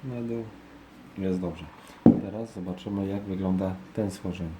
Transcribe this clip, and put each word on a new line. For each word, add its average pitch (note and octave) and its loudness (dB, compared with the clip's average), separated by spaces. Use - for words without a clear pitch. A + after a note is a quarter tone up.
na B2 -4
dół. A#2 -2
Jest F#2 2
dobrze. E2 -4
Teraz G#2+ -8
zobaczymy, G2 -4
jak G2+ -2
wygląda F#2 0
ten G#2 2
schorzeń. F2+ -6